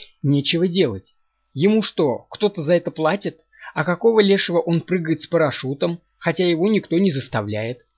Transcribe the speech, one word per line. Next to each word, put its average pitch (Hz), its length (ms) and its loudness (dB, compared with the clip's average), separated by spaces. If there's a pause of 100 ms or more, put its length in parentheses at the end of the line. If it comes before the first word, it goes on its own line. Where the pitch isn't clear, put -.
(220)
нечего 143 460 2
делать. 160 460 -2 (400)
Ему 208 280 2
что, 143 480 -2
кто-то 202 340 -4
за 160 100 0
это 170 180 0
платит? 160 480 -4 (340)
А 156 100 -2
какого 214 360 2
лешего 190 400 2
он 165 220 0
прыгает 160 400 -4
с - 60 -14
парашютом, 160 760 -2 (160)
хотя 175 300 -2
его 170 200 2
никто 196 300 0
не 190 140 4
заставляет? 113 680 -6 (180)